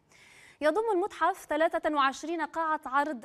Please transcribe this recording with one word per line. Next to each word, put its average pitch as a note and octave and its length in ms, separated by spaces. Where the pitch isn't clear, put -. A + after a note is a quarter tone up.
يضم D#4 220
المتحف F#4 560
ثلاثة D#4+ 460
وعشرين D4 460
قاعة D#4 460
عرض C4+ 380